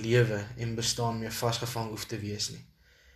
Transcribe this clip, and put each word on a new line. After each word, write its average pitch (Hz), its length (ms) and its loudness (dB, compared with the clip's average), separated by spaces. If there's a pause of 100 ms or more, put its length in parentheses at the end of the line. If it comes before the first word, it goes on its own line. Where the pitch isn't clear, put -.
lewe 113 320 6 (180)
en 113 220 -4
bestaan 117 400 0
meer 110 160 -6
vasgevang 117 560 0
hoef 107 160 -8
te 110 120 -6
wees 104 320 -4
nie, - 120 -14 (540)